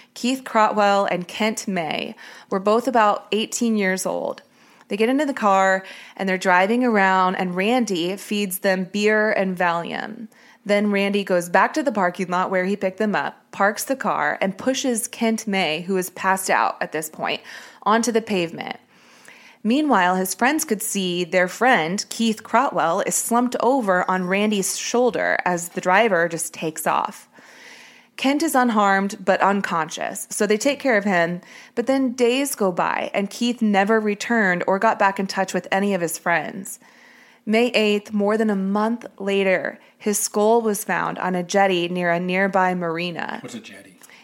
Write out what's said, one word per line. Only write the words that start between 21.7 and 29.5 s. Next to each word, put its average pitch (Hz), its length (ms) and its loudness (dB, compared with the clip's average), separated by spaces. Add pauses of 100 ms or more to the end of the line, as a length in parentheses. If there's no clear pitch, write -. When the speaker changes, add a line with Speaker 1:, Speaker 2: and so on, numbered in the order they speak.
Speaker 1:
Keith 226 340 -2
Crotwell, 180 560 2
is - 160 -2
slumped 240 460 0
over 196 500 2
on 185 160 0
Randy's 202 500 0
shoulder 214 680 0
as 175 240 -2
the - 100 -8
driver 180 480 4
just 160 260 -6
takes 160 320 -8
off. - 440 -4 (880)
Kent 285 260 2
is 320 100 -2
unharmed 202 720 2
but 190 160 2
unconscious, 175 880 -2